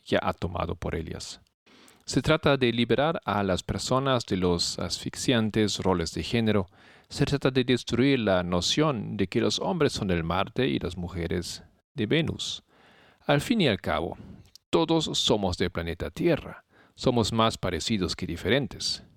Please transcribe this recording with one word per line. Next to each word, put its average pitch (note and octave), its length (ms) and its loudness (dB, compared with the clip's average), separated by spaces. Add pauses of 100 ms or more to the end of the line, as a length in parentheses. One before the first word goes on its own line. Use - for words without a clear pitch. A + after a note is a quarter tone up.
ya G#2 180 2
ha F#2+ 120 -2
tomado F#2 400 -4
por - 200 -6
ellas. - 460 -8 (680)
Se C3 120 2
trata D#3 340 4
de B2+ 160 4
liberar A#2+ 520 2
a G2+ 200 0
las F#2 180 0
personas B2+ 640 0
de G2+ 100 -2
los F2+ 440 0
asfixiantes A2 960 0
roles F2+ 340 2
de E2+ 120 -4
género. G#2+ 420 2 (420)
Se - 160 0
trata C#3 280 0
de C3 100 4
destruir B2+ 560 2
la F#2+ 240 2
noción G#2 760 0
de G2 120 0
que A#2 120 0
los G#2+ 200 0
hombres D#3+ 320 0
son G#2 160 -4
del F2 160 0
Marte F#2+ 420 0
y C#3 140 0
las - 160 -6
mujeres F2 680 -6 (320)
de G#2+ 120 -2
Venus. C3+ 580 -2 (600)
Al C#3+ 140 4
fin A#3 200 0
y D#3 80 4
al G2 120 2
cabo, E2 380 -4 (520)
todos D#3+ 460 2
somos G2+ 400 2
del F2+ 140 0
planeta E2+ 400 -6
Tierra. - 540 -2 (320)
Somos A#2+ 360 2
más A2+ 240 2
parecidos F2+ 600 -2
que - 100 -6
diferentes. - 800 -2 (120)